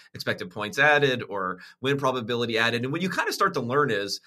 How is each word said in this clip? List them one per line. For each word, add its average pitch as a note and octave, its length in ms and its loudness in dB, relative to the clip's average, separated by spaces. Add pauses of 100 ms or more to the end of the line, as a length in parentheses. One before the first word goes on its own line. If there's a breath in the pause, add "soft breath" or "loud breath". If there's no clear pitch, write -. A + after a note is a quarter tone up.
(140 loud breath)
expected G#2+ 360 -6
points G#2 280 -6
added C#3 500 4
or F#2 300 -4 (220 loud breath)
win C3+ 160 0
probability A#2+ 640 0
added. A#2 260 2
And C3+ 80 -4
what E3+ 100 -4
you F#3 80 -2
kinda F4 220 -2
start - 220 0
to C3+ 60 -4
learn B2+ 300 2
is G2+ 360 -2